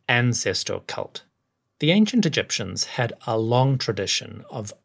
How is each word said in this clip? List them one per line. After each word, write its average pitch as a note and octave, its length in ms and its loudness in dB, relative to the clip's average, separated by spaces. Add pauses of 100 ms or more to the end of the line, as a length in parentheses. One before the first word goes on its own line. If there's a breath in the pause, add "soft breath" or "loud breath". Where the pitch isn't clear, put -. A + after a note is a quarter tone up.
ancestor A2 800 0
cult. - 360 -10 (560)
The D3+ 120 2
ancient G#3+ 340 4
Egyptians - 600 -2
had - 280 -2 (140)
a A#2 100 0
long B2+ 400 4
tradition - 720 -4
of G#2+ 240 -10 (120)